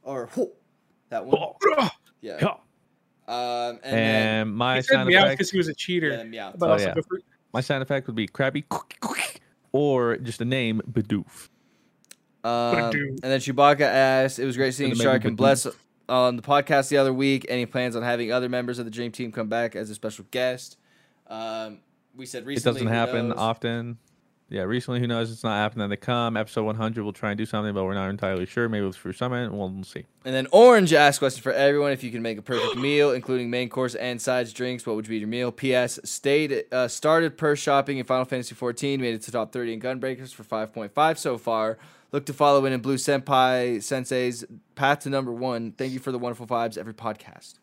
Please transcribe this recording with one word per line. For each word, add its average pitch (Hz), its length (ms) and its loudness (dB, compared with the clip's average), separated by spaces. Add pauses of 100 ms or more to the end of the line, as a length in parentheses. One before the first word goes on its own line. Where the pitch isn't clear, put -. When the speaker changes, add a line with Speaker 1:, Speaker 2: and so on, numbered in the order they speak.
Speaker 1:
or 131 280 -8
"Hwah!" - 200 -2 (600)
That - 160 -6
one. - 120 4 (240)
Speaker 2:
Hwah! 302 300 4 (300)
Speaker 1:
Yeah. 92 200 -10
Speaker 2:
Yeah. 160 60 2 (800)
Speaker 1:
Um, 120 560 -4
and 131 120 -4
Speaker 3:
And - 0 -
Speaker 1:
then 110 600 2
Speaker 3:
my 127 220 0
Speaker 2:
He 131 60 0
said 269 120 2
Speaker 3:
sound 131 140 2
Speaker 2:
meow 185 160 8
Speaker 3:
effect 180 140 2
Speaker 2:
'cause 190 120 -2
he 196 80 -2
was 165 80 2
a 156 80 -6
cheater. 170 340 -2
Speaker 1:
Yeah, 120 140 -6
meow. 110 340 -12
Speaker 2:
But 170 120 2
Speaker 3:
Oh, - 40 8
Speaker 2:
also 104 140 2
Speaker 3:
yeah. 90 80 -2
Speaker 2:
go 165 120 -10
for 370 120 -8 (340)
Speaker 3:
My 131 80 0
sound 135 220 -2
effect 135 240 -4
would 117 80 -6
be 107 120 -2
Krabby, 135 360 -2 (1080)
or 131 460 2
just 117 240 -8
a 113 40 -2
name, 120 360 0 (100)
Bidoof. 107 580 -4 (920)
Speaker 1:
Um, 120 320 0
Speaker 2:
Bidoof. 117 340 -2
Speaker 1:
and 135 140 -10
then 131 160 0
Chewbacca 139 420 6
asks, 131 580 4
"It 123 60 -2
was 127 120 -2
great 131 160 2
seeing 135 180 -2
Speaker 3:
And 117 80 -2
the 117 40 2
Speaker 1:
Shark 127 200 4
Speaker 3:
maybe - 60 0
Speaker 1:
and 113 80 -6
Bless 135 280 4
Speaker 3:
Bidoof. 120 100 -8 (320)
Speaker 1:
on 127 280 4
the 117 80 -10
podcast 143 460 2
the 147 80 4
other 135 160 4
week. 135 360 0
Any 123 160 -2
plans 123 300 -4
on 117 80 -4
having 120 280 -2
other 127 180 0
members 123 280 -4
of 120 80 -6
the 113 60 -10
Dream 117 200 -8
Team 117 200 -8
come 110 180 -6
back 117 260 -2
as 107 140 -8
a 107 60 -12
special 107 360 -10
guest?" 127 460 -6 (500)
Um, 110 520 -10 (360)
we 127 120 -16
said 120 160 -12
Speaker 3:
It - 40 -14
Speaker 1:
recently, 127 340 0
Speaker 3:
doesn't 113 60 0
Speaker 1:
who 110 60 2
Speaker 3:
happen 117 360 0
Speaker 1:
knows? - 100 -4
Speaker 3:
often. 117 580 -4 (500)
Yeah, 98 140 -6
recently, 120 380 -2
who 120 80 0
knows? 117 240 -2
It's 113 120 -16
not 110 140 -2
happening. 107 320 -2
They 101 60 -2
come. 117 420 -2
Episode 107 280 -2
one 107 100 -2
hundred, 110 280 -4
we'll 101 100 -6
try 104 180 -4
and 104 80 -4
do 107 80 -2
something, 107 260 -4
but 98 100 -2
we're 95 120 -2
not 95 160 -4
entirely 95 340 -4
sure. 117 240 -2
Maybe 104 160 -2
it's 95 100 -6
for - 160 -12
Summit. 123 400 -6
We'll 98 320 -8
see. - 220 -14 (180)
Speaker 1:
And 131 120 -4
then 131 160 0
Orange 208 420 10
asks, 147 240 8
"Question 131 240 0
for 135 100 -2
everyone. 143 420 4
If 127 100 -8
you 120 80 -8
can 117 100 -6
make 113 160 -4
a 107 60 -14
perfect - 320 -2
<gasps> 120 40 -8
meal, 143 320 4
including 123 380 -2
main 123 200 -2
course 123 260 -4
and 123 260 -6
sides, 123 320 -2
drinks, 123 320 -6
what 113 120 -4
would 110 120 -8
be 113 80 -4
your 104 100 -6
meal?" 120 240 -4
P 131 220 -2
S 123 300 0
stayed, 139 680 0
uh, 127 160 0
started 156 520 0
purse 147 180 2
shopping 139 400 0
in 127 80 -6
Final 127 200 0
Fantasy 127 280 -6
fourteen, 131 480 -4
made 120 140 -2
it 110 80 -10
to - 80 -14
top 110 200 -4
thirty 120 220 -6
in 113 80 -8
Gunbreakers 127 500 -6
for - 120 -20
five 110 280 -6
point 104 220 -10
five 156 240 4
so 123 220 -4
far. 110 400 -2 (320)
Look 143 160 -4
to 147 60 -8
follow 143 320 6
in 135 60 2
and 123 120 -4
Blue 131 140 0
Senpai 127 840 2
Sensei's 123 640 -4 (300)
path 139 240 4
to - 100 -8
number 135 240 -2
one. 117 380 -4
Thank 131 200 -6
you 131 80 -6
for 131 120 -6
the 127 80 -4
wonderful 120 260 -8
vibes 113 320 -2
every 104 160 -10
podcast. - 680 -12